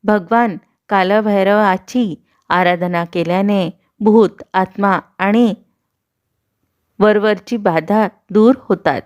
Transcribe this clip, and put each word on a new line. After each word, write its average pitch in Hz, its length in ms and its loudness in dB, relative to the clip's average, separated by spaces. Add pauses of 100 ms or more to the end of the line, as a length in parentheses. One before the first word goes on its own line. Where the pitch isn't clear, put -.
भगवान 214 540 0 (320)
कालभैरवाची 202 1300 0 (260)
आराधना 175 560 -2
केल्याने 180 640 -2 (300)
भूत, 214 440 2 (100)
आत्मा 190 460 -2 (200)
आणि 208 340 0 (1500)
वरवरची 214 580 0
बाधा 196 500 0 (220)
दूर 214 300 4
होतात. 156 460 -4